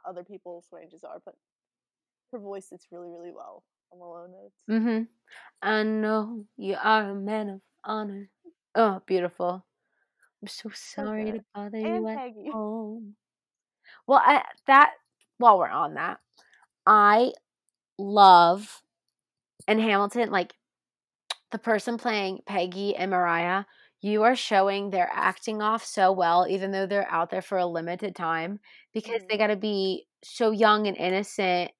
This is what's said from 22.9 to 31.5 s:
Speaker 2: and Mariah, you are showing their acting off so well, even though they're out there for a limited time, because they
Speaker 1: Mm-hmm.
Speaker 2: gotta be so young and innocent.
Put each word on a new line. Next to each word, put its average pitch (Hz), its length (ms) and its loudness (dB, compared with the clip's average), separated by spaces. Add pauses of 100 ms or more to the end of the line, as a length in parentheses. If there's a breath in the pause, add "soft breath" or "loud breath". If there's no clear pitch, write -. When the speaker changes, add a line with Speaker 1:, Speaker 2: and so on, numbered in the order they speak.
Speaker 2:
and 190 140 -4
Mariah, 175 540 0 (360 soft breath)
you 214 220 -2
are 240 140 4
showing 202 540 0
their 185 220 -2
acting 214 500 -4
off 220 220 -2
so 190 280 2
well, 175 360 2
even 190 220 -4
though 196 160 -2
they're 202 240 -2
out 170 200 -2
there 185 120 -6
for 190 160 -4
a 180 80 0
limited 175 480 -6
time, 165 460 -6 (340 soft breath)
because 220 340 -6
they 220 60 -4
Speaker 1:
Mm-hmm. 208 40 -2
Speaker 2:
gotta 214 180 0
be 190 500 -4 (160)
so 220 300 -2
young 214 340 2
and 196 100 -4
innocent. 185 840 -4